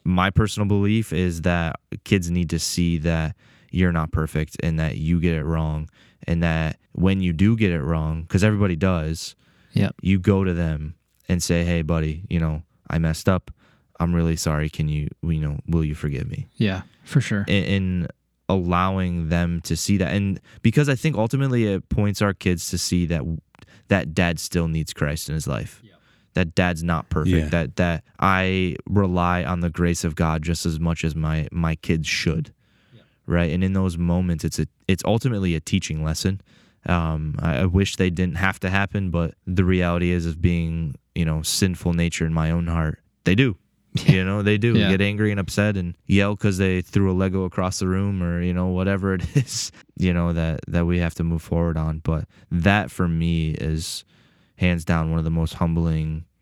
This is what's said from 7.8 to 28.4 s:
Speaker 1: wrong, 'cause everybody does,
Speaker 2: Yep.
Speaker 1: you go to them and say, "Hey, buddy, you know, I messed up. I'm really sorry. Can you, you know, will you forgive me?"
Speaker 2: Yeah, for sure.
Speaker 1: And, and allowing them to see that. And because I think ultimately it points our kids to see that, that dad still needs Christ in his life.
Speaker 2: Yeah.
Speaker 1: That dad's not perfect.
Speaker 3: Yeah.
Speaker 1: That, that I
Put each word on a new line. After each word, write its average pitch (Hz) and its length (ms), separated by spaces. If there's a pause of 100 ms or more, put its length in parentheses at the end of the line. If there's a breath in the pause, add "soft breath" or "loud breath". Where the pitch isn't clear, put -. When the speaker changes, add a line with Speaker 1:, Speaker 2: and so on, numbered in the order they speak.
Speaker 1:
wrong, 80 440
'cause 90 180
everybody 104 320
does, 80 600 (380 soft breath)
Speaker 2:
Yep. - 280
Speaker 1:
you 95 180
go 95 240
to 92 100
them 80 420 (340)
and 90 140
say, 85 220
"Hey, 85 160
buddy, 80 480
you 85 100
know, 80 240 (260)
I - 80
messed 80 320
up. 92 220 (480 soft breath)
I'm 87 160
really 82 220
sorry. 76 320
Can 78 200
you, 76 200 (120)
you 80 180
know, 73 280
will 82 160
you 76 120
forgive 71 340
me?" - 260
Speaker 2:
Yeah, 95 280 (200)
for - 180
sure. 101 260
Speaker 1:
And, 98 180
and 92 420 (540)
allowing 87 680
them 85 320
to 82 140
see 98 220
that. 85 160
And 98 260 (220 loud breath)
because 143 280
I 135 60
think 151 200
ultimately 120 500
it 98 240
points 104 320
our 101 120
kids 90 360
to 90 80
see 87 300
that, 80 160 (640 loud breath)
that 87 240
dad 85 260
still 85 280
needs 80 260
Christ 76 360
in 76 60
his 76 120
life. - 360
Speaker 2:
Yeah. - 80 (420 soft breath)
Speaker 1:
That 85 220
dad's 90 280
not 85 260
perfect. 82 260
Speaker 3:
Yeah. 78 140
Speaker 1:
That, 82 260
that 85 280 (160)
I 92 560 (140)